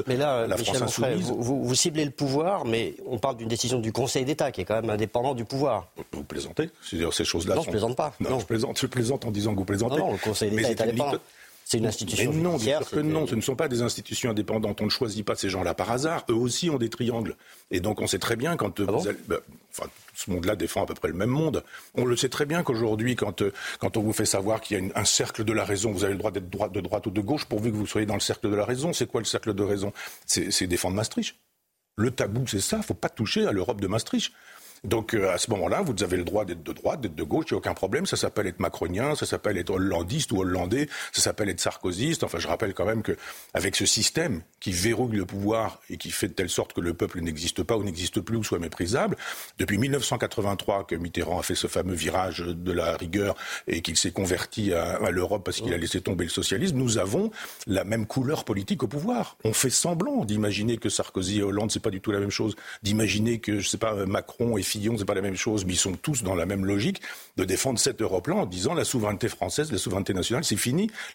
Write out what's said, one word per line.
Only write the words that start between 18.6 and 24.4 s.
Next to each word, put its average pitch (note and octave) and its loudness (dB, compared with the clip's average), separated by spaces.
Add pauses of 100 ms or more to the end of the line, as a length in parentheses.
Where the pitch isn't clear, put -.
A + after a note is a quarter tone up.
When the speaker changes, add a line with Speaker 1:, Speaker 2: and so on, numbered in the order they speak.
Speaker 2:
euh, G2+ 2
Speaker 1:
Ah G2 2
Speaker 2:
vous A#2 4
Speaker 1:
bon ? F#3+ 0
Speaker 2:
allez, - -2 (100)
ben, E2+ 0 (340)
enfin, - -8 (240)
ce - -6
monde-là F#2 2
défend F2 0
à - -2
peu - -4
près - -2
le D#2+ -2
même G2 2
monde. C#3 2 (320)
On B2 2
le B2 4
sait B2+ 2
très D3+ 0
bien E3 2
qu'aujourd'hui, A#2 2
quand, G#2 0
euh, G2+ 4 (280)
quand G2+ 2
on - 4
vous G#2 2
fait A2 2
savoir G#2 2